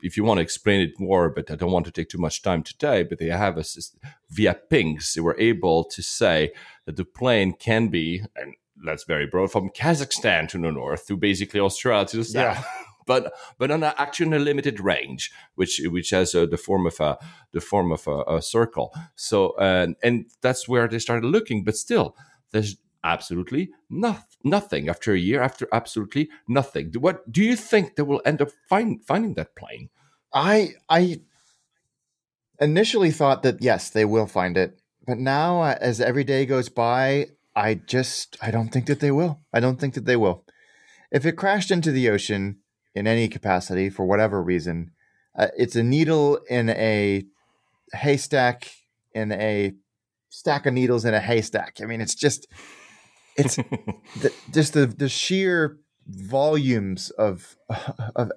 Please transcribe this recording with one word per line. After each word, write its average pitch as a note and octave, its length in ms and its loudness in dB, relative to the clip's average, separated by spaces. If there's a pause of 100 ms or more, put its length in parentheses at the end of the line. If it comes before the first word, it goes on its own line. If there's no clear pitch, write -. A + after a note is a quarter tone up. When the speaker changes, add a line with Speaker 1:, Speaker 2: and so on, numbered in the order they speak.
Speaker 1:
if F2+ 140 -8
you G#2 80 2
want G#2+ 140 4
to E2 40 2
explain G2 380 0
it D#2+ 180 -2
more, F#2 320 2
but - 180 -6
I D#2 60 -8
don't F2 160 -2
want F2 160 2
to E2+ 60 -14
take E2 160 -6
too F2 100 -8
much E2 240 -4
time E2+ 220 0
today, A#2 400 0
but E2+ 160 -6
they E2 80 -2
have F2+ 280 0
a D#2+ 40 -4
sys-, - 340 -12 (340)
via G2 260 2
pings, D#2+ 600 0
they E2+ 60 -4
were E2 180 0
able F2+ 460 2
to - 180 -12
say D#2+ 480 2 (340)
that D2+ 120 -10
the F#2 80 -4
plane G#2+ 480 0
can A2+ 360 0
be, F2 340 -2 (120)
and - 200 -14 (300)
that's D#2 200 -6
very D2+ 200 -2
broad, F2+ 280 0
from F#2+ 180 -2
Kazakhstan A#2+ 800 0
to F#2 100 -8
the E2 140 -2
north C#2 340 -6
to G2+ 100 -4
basically G2 440 0
Australia G2+ 460 2
to A2 120 -8
the A#2 60 -2
south. A2+ 320 0
Speaker 2:
Yeah. C3 120 -10
Speaker 1:
<laughs> - 60 -12 (320)
But, C3 280 2 (240)
but C3 120 0
on D#3+ 120 0
a, D3+ 160 0
actually D3 300 -2
in D#3 40 2
a D3+ 60 2
limited C#3+ 420 0
range, C#2+ 500 -2 (260)
which, F2+ 280 0
which F2 260 -2
has, F#2 240 2
uh, E2+ 120 6
the E2 100 -2
form F#2+ 300 0
of - 140 -4
a, D2 180 0 (340)
the D#2+ 80 -6
form F#2 320 0
of - 160 -4
a, C#2+ 180 -2
a D#2+ 160 0
circle. A2+ 520 -2 (200)
So, G2 440 0
and, F2+ 440 2
and A#2+ 220 2 (160)
that's B2+ 260 0
where A#2 220 2
they A#2 100 -4
started A#2 280 -2
looking, C#3 380 0
but G#2+ 120 -2
still, - 400 -2 (340)
there's G#2 280 -2 (260)
absolutely F2+ 640 -4 (200)
noth-, - 520 -4
nothing A2 460 0
after G2+ 240 -2
a F#2 60 4
year, A2+ 240 2
after - 280 -4
absolutely A#2 600 -2 (180)
nothing. E2 440 -2
Do, A#2 60 -6
what D#3 320 -2
do D#3 140 2
you A#3 120 4
think - 400 0
they D3 60 0
will C#3+ 220 0
end D3 160 2
up C#3+ 80 2 (220)
find, G#3 340 0
finding F#3+ 300 -2
that - 200 -8
plane? - 360 -18 (420)
Speaker 2:
I, F3+ 380 4 (180)
I E3+ 320 4 (1400)
initially F3+ 520 4
thought C#3 320 2
that, A#2+ 200 2
yes, A2+ 280 2
they A2 140 2
will G#2+ 220 2
find F2+ 300 -2
it. F#2 240 0 (260)
But A#2+ 120 -2
now, D3+ 440 0
uh, C#3+ 180 0
as A#2 200 -2
every B2 240 2
day C3+ 220 2
goes B2+ 220 0
by, C3 580 2 (280)
I G#2+ 200 2
just, - 640 -4
I A2 100 -4
don't A2+ 180 0
think B2 180 -2
that C#3+ 140 -2
they C#3+ 100 2
will. D3+ 300 0 (120)
I A#2 80 -6
don't B2+ 180 0
think C#3 160 -4
that A#2 120 -10
they B2 100 4
will. G2 280 0 (640)
If C#3+ 160 0
it E3 60 2
crashed G3 380 0
into E3 220 2
the B2+ 160 2
ocean G2 520 -2 (340)
in G2+ 120 -2
any A2+ 220 2
capacity F#2+ 640 0
for F#2+ 160 -4
whatever G2+ 360 2
reason, E2+ 500 -4 (440)
uh, G#2 200 2
it's A#2+ 200 -2
a A#2 60 2
needle D3 560 2 (100)
in A#2+ 220 0
a G2+ 540 0 (680)
haystack, C3+ 800 0 (420)
in G#2+ 200 -4
a G2+ 420 -2 (560)
stack C#3+ 360 -2
of C3 80 2
needles A#2+ 300 2
in A2+ 100 2
a G#2 60 2
haystack. G#2+ 640 -2
I G#2+ 40 -8
mean, A2+ 140 -8
it's G#2 140 -6
just, - 340 -2 (880)
it's C#3 200 2
Speaker 1:
<laughs> - 640 -8
Speaker 2:
the, B2+ 120 2 (200)
just D#3 200 2
the, C#3+ 140 4
the C3+ 220 -4
sheer F3 680 0 (280)
volumes A2+ 1040 0
of, G2+ 460 -2 (600)
of, A#2 200 -2